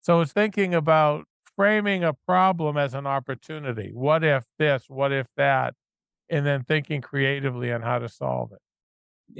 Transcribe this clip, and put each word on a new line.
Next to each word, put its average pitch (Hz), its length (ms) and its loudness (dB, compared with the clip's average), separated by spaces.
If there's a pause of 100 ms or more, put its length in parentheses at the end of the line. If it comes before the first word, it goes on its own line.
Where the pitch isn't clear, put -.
So 170 180 4
it's 156 140 -2
thinking 202 420 0
about 156 480 2 (320)
framing 202 480 2
a 160 100 0
problem 180 600 0
as 143 180 -2
an 139 140 -6
opportunity. 135 840 -6
What 143 320 2
if 139 180 2 (160)
this? 143 300 2
What 139 240 -2
if 131 140 -2 (100)
that? 131 380 2 (540)
And 147 160 -2
then 139 200 -2
thinking 151 340 -2
creatively 135 720 -4
on 113 120 -4
how 120 160 -2
to 117 100 -8
solve 113 420 -6
it. - 80 -20 (800)